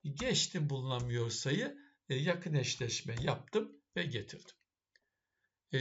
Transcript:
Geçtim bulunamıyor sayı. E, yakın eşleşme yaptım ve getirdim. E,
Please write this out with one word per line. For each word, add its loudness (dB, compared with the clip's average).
Geçtim 2
bulunamıyor 0
sayı. 0
E, 0
yakın 0
eşleşme 0
yaptım 0
ve 0
getirdim. -6
E, 2